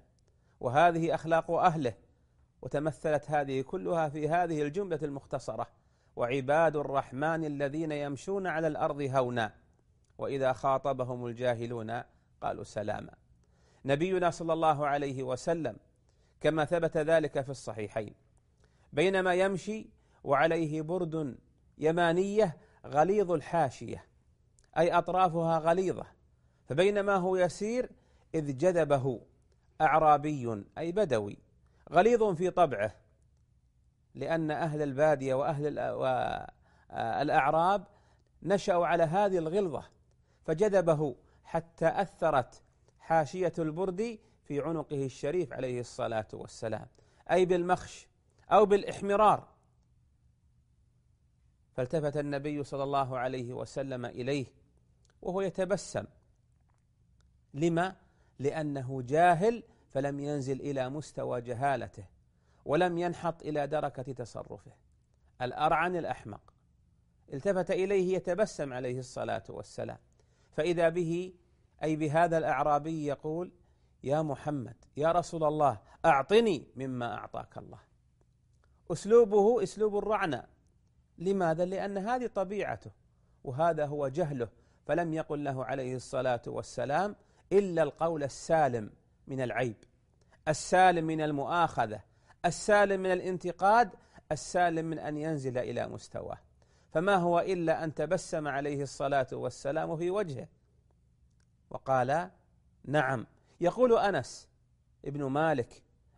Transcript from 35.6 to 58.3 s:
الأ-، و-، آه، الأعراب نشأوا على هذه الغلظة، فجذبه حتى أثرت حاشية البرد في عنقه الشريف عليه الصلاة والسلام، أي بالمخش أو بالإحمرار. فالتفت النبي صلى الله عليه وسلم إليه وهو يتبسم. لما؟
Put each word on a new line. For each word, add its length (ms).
الأ-، 260
و-، 120
آه، 300
الأعراب 600
نشأوا 440
على 160
هذه 340
الغلظة، 460
فجذبه 720
حتى 440
أثرت 720
حاشية 600
البرد 600
في 180
عنقه 440
الشريف 480
عليه 260
الصلاة 540
والسلام، 540
أي 140
بالمخش 640
أو 140
بالإحمرار. 800
فالتفت 440
النبي 460
صلى 200
الله 340
عليه 360
وسلم 520
إليه 400
وهو 200
يتبسم. 640
لما؟ 420